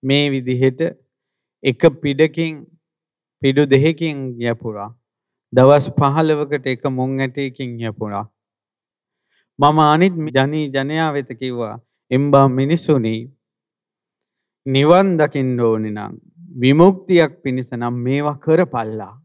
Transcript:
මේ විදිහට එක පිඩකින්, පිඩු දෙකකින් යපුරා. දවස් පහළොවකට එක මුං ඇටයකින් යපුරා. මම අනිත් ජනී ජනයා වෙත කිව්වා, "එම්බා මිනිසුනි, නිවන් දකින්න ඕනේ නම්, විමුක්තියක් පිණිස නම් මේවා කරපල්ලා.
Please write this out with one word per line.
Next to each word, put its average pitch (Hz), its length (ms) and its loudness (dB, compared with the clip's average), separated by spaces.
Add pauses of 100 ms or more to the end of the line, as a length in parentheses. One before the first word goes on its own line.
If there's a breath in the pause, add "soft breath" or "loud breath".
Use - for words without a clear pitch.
මේ 143 260 0
විදිහට 127 520 -2 (800)
එක 127 180 -2 (180)
පිඩකින්, 156 540 0 (880)
පිඩු 139 240 2
දෙකකින් 151 520 0 (240)
යපුරා. 110 480 -6 (640)
දවස් 135 360 6
පහළොවකට 147 800 -2
එක 127 180 -6
මුං 131 340 -4
ඇටයකින් 131 600 -8
යපුරා. 107 460 -8 (1300)
මම 151 200 4
අනිත් 160 360 4 (180)
ජනී 143 380 -2
ජනයා 147 420 -4
වෙත 139 160 -6
කිව්වා, 120 500 -8 (320)
"එම්බා 139 360 4
මිනිසුනි, 135 680 -2 (1500)
නිවන් 151 420 4 (100)
දකින්න 135 420 -2
ඕනේ 110 320 0
නම්, 104 220 -10 (460)
විමුක්තියක් 165 840 4
පිණිස 127 300 -6
නම් 120 320 -6
මේවා 143 400 -4
කරපල්ලා. 110 720 -2 (120)